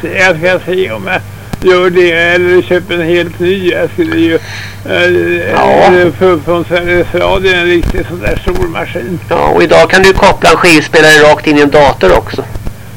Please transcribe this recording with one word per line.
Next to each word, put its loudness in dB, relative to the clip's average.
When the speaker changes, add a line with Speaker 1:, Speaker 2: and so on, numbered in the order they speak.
Speaker 1:
det. -6
Jag 2
ska -4
se -2
om -8
jag -4
gör 2
det 2
eller 2
köper -2
en -4
helt -2
ny. -2
Jag -4
skulle -4
ju, 0
eh, -2
Speaker 2:
Ja. 2
Speaker 1:
eh, 4
för, 2
från -2
Sveriges -2
Radio 0
en -2
riktig 0
sån -10
där -4
stor -2
maskin. -8
Speaker 2:
Ja, -2
och 2
idag 4
kan 2
du 6
koppla 2
en 4
skivspelare 4
rakt 0
in 2
i 4
en 4
dator 4
också. -6